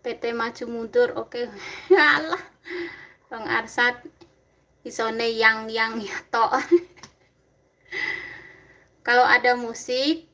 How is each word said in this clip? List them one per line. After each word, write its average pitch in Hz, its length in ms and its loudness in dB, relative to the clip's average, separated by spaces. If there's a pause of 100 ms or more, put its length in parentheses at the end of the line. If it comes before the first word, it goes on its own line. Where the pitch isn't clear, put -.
P - 40 -20 (120)
T 233 160 -4
maju 233 340 -6
mundur, 233 540 0
oke. 240 320 -8 (240)
<laughs> 302 400 4
Alah, 320 240 -2 (880)
Bang 226 160 -10
Arsat, 226 640 -2 (800)
isone 226 480 -2
yang-yang 220 640 0
ya 202 160 -8 (160)
tok. 262 260 2
<laughs> 302 60 -2 (2500)
Kalau 247 220 6
ada 247 240 4
musik 254 800 -2